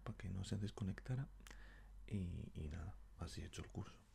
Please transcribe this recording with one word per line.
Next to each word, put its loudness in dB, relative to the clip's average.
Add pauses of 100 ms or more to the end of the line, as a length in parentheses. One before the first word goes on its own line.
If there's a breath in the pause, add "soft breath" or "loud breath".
pa' 0
que 0
no 4
se 4
desconectara 4 (800 loud breath)
y, 2
y 0
nada, 0 (240)
así 0
he -2
hecho -4
el -4
curso. -2 (160)